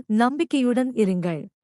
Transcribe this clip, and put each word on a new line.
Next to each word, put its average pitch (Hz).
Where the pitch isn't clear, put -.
நம்பிக்கையுடன் 254
இருங்கள். 180